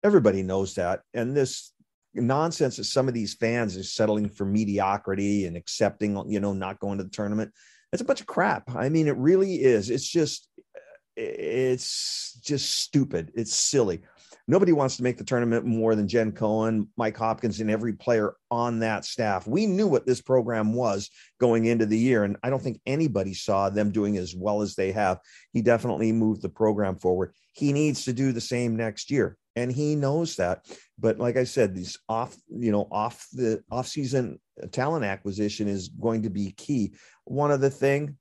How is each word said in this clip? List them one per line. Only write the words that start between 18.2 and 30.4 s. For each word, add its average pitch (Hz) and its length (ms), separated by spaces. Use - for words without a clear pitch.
on 117 300
that 110 240
staff. 104 420
We 180 200
knew 202 200
what 156 200
this 127 140
program 113 520
was 110 380
going 113 280
into 117 200
the 107 120
year, 117 260
and 101 180
I 123 80
don't 135 120
think 113 240
anybody 113 480
saw 98 340
them 104 220
doing 104 260
as 90 180
well 104 280
as 101 120
they 95 180
have. 95 260
He 117 100
definitely 113 500
moved 110 300
the 98 60
program 101 480
forward. 90 380
He 143 200
needs 147 320
to 127 80
do 131 200
the 117 80
same 120 360
next 110 340
year, 113 260
and 123 140
he 151 260
knows 147 400
that. 87 300